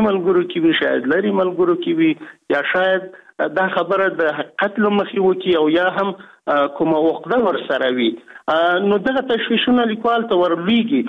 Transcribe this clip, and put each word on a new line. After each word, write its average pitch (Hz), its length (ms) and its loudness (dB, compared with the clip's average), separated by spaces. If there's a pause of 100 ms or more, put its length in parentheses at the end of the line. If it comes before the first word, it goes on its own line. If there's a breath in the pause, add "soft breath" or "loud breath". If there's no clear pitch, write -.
ملګرو 180 420 2
کې - 80 -6
وي، 160 160 2
شاید 135 320 0
لرې 190 340 0
ملګرو 180 360 0
کې 175 120 -6
وي، 160 280 2 (340 loud breath)
یا 143 120 0 (120)
شاید 190 280 0 (540 loud breath)
دا 190 120 0
خبره 185 420 0
د 165 120 -4 (120)
حقیقت 190 460 -6
له 208 100 2
مخې 202 300 -2
وکړي 185 360 2
او 156 140 2
یا 175 200 2
هم، 190 260 -4 (320 loud breath)
آه، 147 200 2
کومه 160 300 0
عقده 160 400 0
ورسره 135 540 0
وي. 117 260 0 (320 loud breath)
آه، 170 300 2
نو 202 180 2
دغه 254 240 -2
تشویشونه 240 640 0
لیکوال 226 380 0
ته 226 120 -2
ورلویږي. 180 720 2